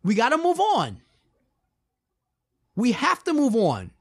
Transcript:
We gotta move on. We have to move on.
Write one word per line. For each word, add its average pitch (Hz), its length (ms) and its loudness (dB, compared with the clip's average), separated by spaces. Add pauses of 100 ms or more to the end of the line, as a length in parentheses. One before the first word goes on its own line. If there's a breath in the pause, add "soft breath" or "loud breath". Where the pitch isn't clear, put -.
We 202 120 0
gotta 247 240 2
move 339 220 0
on. 220 420 0 (1700)
We 233 180 0
have - 320 -2
to 339 80 -2
move 277 220 2
on. 127 360 0 (100)